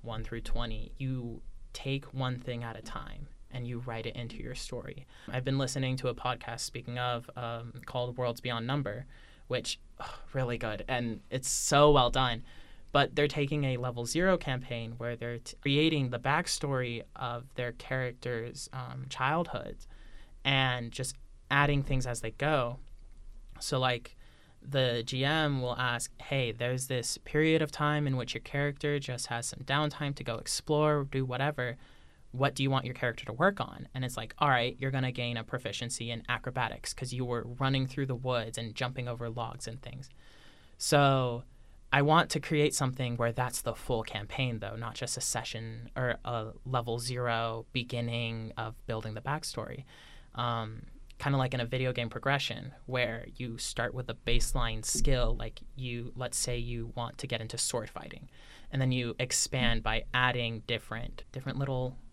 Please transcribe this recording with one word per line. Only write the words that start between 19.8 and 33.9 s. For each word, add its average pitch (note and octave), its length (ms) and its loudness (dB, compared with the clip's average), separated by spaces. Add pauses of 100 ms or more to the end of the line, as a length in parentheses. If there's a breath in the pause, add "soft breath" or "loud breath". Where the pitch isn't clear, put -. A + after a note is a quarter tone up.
and B2+ 480 4
just - 240 -4 (340)
adding C#3+ 340 6
things B2 240 2
as A#2+ 140 -4
they A2+ 100 -4
go. C3+ 480 2 (800)
So, - 200 0
like, B2+ 380 0 (440 soft breath)
the B2+ 440 2
G C3 200 0
M D3 360 2
will B2 160 -2
ask, A#2+ 340 0 (100)
"Hey, C3 300 0
there's B2 360 -2
this B2 320 -2
period D#3+ 420 4
of D3+ 100 0
time D3 360 2
in C3+ 80 2
which B2 180 -2
your A2+ 80 -6
character C#3+ 580 0
just C3 280 -6
has A#2+ 200 -4
some - 140 -8
downtime C#3+ 540 0
to - 80 -10
go A#2 140 -4
explore, D3+ 720 2
do C3+ 160 0
whatever. B2+ 520 -2 (540 loud breath)
What C3+ 240 2
do - 80 -2
you C3+ 60 4
want C3 160 2
your B2+ 80 -4
character A#2+ 320 -2
to - 80 -6
work F#3 280 4
on?" - 320 -6